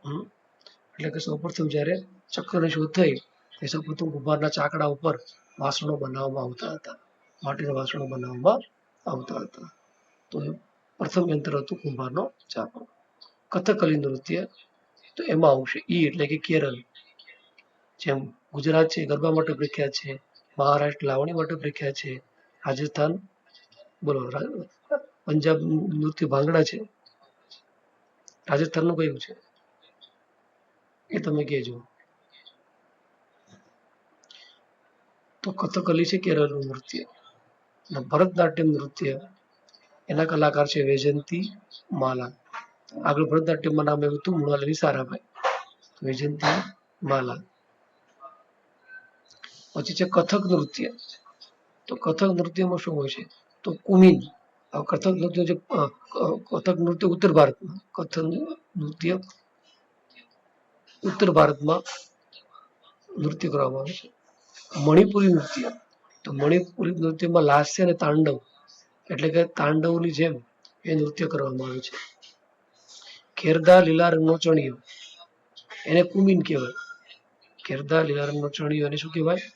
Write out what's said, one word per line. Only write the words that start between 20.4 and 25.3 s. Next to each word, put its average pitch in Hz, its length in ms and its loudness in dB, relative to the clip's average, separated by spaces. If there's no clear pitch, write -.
મહારાષ્ટ્ર 143 480 0
લાવણી 139 260 0
માટે 160 220 -4
પ્રખ્યાત 143 400 -6
છે, 131 280 -12
રાજસ્થાન, 151 640 -2
બોલો, 135 260 -2
રા-, 175 680 -8
પંજાબ 156 320 2